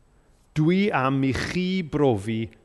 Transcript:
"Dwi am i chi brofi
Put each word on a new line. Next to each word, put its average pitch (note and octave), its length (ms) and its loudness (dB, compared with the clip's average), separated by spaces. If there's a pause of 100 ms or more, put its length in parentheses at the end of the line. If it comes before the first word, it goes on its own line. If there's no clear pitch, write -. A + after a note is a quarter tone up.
(560)
"Dwi F#3 360 2
am C3+ 320 0
i C3+ 100 2
chi F3+ 500 -2
brofi A#2 580 0 (240)